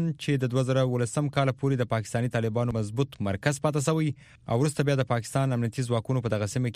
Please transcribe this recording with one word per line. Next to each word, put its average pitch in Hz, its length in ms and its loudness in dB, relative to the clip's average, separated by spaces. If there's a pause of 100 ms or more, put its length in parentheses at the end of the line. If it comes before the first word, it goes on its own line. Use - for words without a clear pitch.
(220)
چې 143 200 0
د 127 100 0
دوه 131 140 2
زره 131 220 2
ولسم 123 480 0
کال 139 140 2 (100)
پورې 135 200 0
د 110 120 -2
پاکستاني 117 420 -2
طالبانو 117 420 0
مضبوط 113 400 -2 (120)
مرکز 139 360 0
پاتې 151 220 0
شوی 160 240 4 (400)
او 113 100 2
وروسته 147 280 2
بیا 139 100 4
د 123 100 0
پاکستان 120 480 0
امنیتي 120 300 -2
ځواکونو 120 400 0
په 110 80 -2
دغه 104 180 0
سیمه 123 240 0